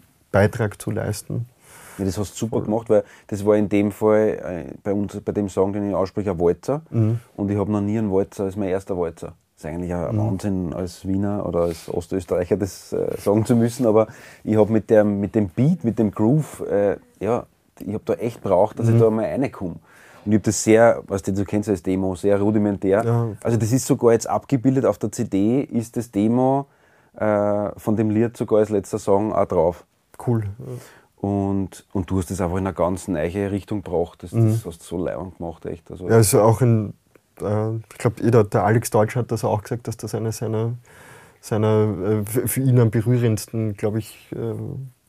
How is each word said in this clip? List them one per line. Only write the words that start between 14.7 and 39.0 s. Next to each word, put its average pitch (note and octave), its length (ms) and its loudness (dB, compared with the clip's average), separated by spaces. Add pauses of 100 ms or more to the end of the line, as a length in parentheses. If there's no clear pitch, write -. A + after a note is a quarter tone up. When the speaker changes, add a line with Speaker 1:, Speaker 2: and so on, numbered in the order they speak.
Speaker 2:
mit A2 180 0
dem, G#2 320 4
mit G2+ 140 -2
dem G#2+ 160 2
Beat, D#3 340 0
mit A2+ 140 -2
dem G#2+ 140 2
Groove, C#3 480 0 (100)
äh, G2+ 260 2 (240)
ja, A2 240 -2 (340)
ich - 160 -8
hab - 120 -10
da A2 80 0
echt A#2 260 -6
braucht, G2 380 2
dass A#2 100 2
ich A2+ 60 6
Speaker 1:
Mhm. A#2 60 6
Speaker 2:
da A2+ 100 6
mal A2 160 0
reinkomme. F#2 500 -4 (480)
Und G#2 80 -2
ich G#2+ 60 6
hab F#2+ 60 -8
das - 200 -2
sehr, A2+ 440 6
was G2 140 -4
du, G2+ 100 -4
du G2+ 120 -2
kennst G#2 240 -4
als G2 140 0
Demo, F#2+ 320 -2
sehr G2+ 260 2
rudimentär. G#2 640 2
Speaker 1:
Ja. A#2 240 0 (140)
Speaker 2:
Also A#2 160 0
das A2 140 0
ist C3 140 2
sogar A#2+ 260 4
jetzt A2+ 160 0
abgebildet B2+ 580 0
auf G2+ 120 2
der G#2+ 140 -6
C A#2 120 -4
D, G#2 360 2
ist A#2 360 -6
das A#2+ 140 -6
Demo, B2+ 560 2 (520)
äh, G#2 580 0
von A2 200 -2
dem A2 140 2
Lied A2+ 260 0
sogar A2 240 2
als G#2+ 100 2
letzter G#2 280 -2
Song G2+ 360 0
auch G2 120 2
drauf. F2 380 0 (420)
Speaker 1:
Cool. A2+ 180 0 (140)
Ja. - 720 -10
Speaker 2:
Und, G2 640 -2
und F#2 180 -4
du G2 80 0
hast F2+ 140 -4
das F#2 80 -4
einfach F2+ 160 -2
in F#2+ 100 -2
eine F#2 80 -4
ganz F2 320 -2
neue F#2 460 -2
Richtung G2+ 320 -6
gebracht. E2+ 400 -4
Das, E2 80 -14
Speaker 1:
Mhm. A2+ 200 4
Speaker 2:
das A2+ 140 -4
hast E2 160 -14
du - 20 -20
so F2 200 -6
leibend D2+ 340 -8
gemacht, - 280 -10
echt. F2 240 -12
Also F2+ 180 -10
Speaker 1:
Ja, A2 80 6
also G#2+ 260 6
auch A2 180 4
ein, A2 340 2 (460)
äh, G#2+ 360 -2
ich - 220 -14
glaub, - 220 -2
eh - 100 2
der, A2+ 140 6
der G#2 200 0
Alex A2+ 260 2
Deutsch A2 260 2